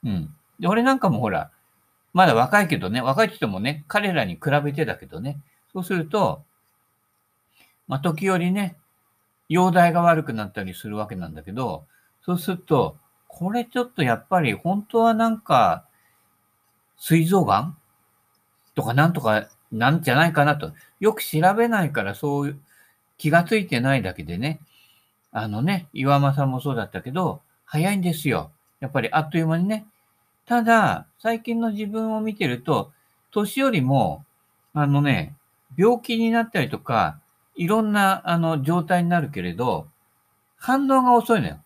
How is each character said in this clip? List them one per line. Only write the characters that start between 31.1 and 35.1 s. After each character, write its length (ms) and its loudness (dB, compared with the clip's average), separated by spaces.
最 200 -2
近 200 -4
の 100 -2
自 160 -6
分 300 -4
を 40 -4
見 140 -6
て 140 -2
る 140 -4
と、 280 -2
年 300 -2
寄 100 2
り 100 0
も、 440 0
あ 140 0
の 140 4
ね、 340 0